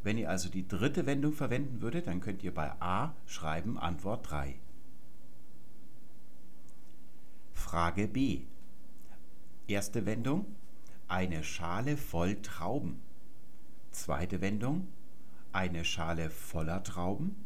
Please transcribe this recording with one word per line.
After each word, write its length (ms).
Wenn 160
ihr 140
also 180
die 180
dritte 380
Wendung 260
verwenden 520
würdet, 240
dann 140
könnt 200
ihr 140
bei 160
A 320
schreiben 500
Antwort 540
drei. 240
Frage 540
B. 380
Erste 400
Wendung, 400
eine 360
Schale 540
voll 440
Trauben. 580
Zweite 500
Wendung, 460
eine 300
Schale 460
voller 520
Trauben. 540